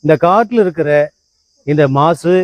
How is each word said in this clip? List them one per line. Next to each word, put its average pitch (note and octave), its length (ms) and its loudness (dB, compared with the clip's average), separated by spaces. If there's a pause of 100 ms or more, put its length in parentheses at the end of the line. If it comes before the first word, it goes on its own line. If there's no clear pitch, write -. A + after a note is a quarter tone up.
இந்த D#3 180 2
காட்டுல G#3+ 420 0
இருக்கிற D#3+ 260 -4 (760)
இந்த D3 200 0
மாசு D#3 560 0